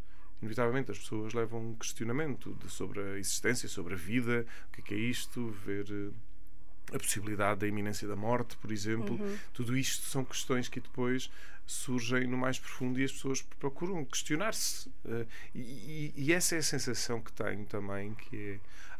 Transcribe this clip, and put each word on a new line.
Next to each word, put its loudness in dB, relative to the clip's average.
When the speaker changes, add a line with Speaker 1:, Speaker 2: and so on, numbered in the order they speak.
Speaker 1:
Inevitavelmente 2
as -2
pessoas 0
levam 0
um 0
questionamento 0
de, -2
sobre 0
a 0
existência, 0
sobre 0
a 0
vida, 2
o 0
que -2
é -2
que 0
é 0
isto, 0
ver, 0
eh, 0
a 0
possibilidade 0
da 2
iminência 0
da -2
morte, 0
por -2
exemplo. 0
Speaker 2:
Uhum. 0
Speaker 1:
Tudo 0
isto 0
são 0
questões 0
que -2
depois 0
surgem 0
no 2
mais 2
profundo 0
e 4
as 0
pessoas 0
procuram 0
questionar-se. 0
Eh, 0
e, 0
e, -2
e 4
essa 4
é 2
a 2
sensação 2
que -2
tenho 0
também, 0
que -2
é, 0